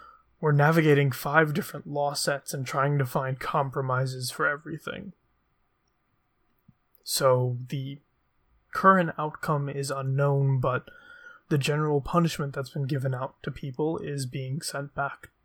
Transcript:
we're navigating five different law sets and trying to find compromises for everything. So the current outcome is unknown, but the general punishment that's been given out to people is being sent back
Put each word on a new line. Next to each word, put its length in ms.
we're 120
navigating 600
five 420
different 320
law 280
sets 400
and 120
trying 320
to 80
find 340
compromises 880
for 160
everything. 640
So 520
the 300
current 460
outcome 500
is 220
unknown, 720
but 280
the 100
general 420
punishment 540
that's 160
been 160
given 280
out 280
to 80
people 480
is 280
being 340
sent 340
back 360